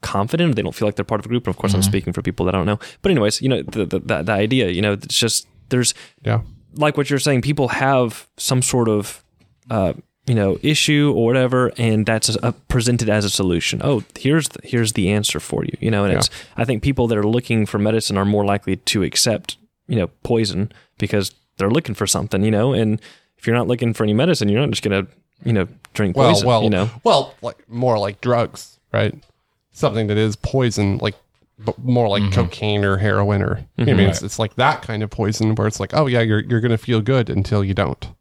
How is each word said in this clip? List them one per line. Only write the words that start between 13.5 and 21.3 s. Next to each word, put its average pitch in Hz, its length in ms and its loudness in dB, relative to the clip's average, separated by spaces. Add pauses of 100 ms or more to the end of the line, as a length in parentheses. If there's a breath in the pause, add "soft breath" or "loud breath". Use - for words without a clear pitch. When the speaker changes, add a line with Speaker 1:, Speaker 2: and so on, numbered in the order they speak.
Speaker 1:
Oh, 127 220 0 (160)
here's 147 300 0
the, - 160 -14
here's 113 260 0
the 95 180 0
answer 104 300 0
for - 240 -4
you, - 160 -6
you - 100 -2
know, 104 140 0
and 98 80 0
Speaker 3:
Yeah. - 80 2
Speaker 1:
it's, - 100 0 (280 loud breath)
I 113 80 0
think 113 180 -4
people 131 240 0
that 113 100 0
are 104 80 0
looking 113 400 0
for 104 140 -6
medicine 107 380 0
are 98 80 2
more 104 180 2
likely 101 320 0
to - 280 -2
accept, - 520 -2 (320)
you - 80 -2
know, 92 120 0 (160)
poison 107 500 -2 (240 soft breath)
because 101 340 -2 (260)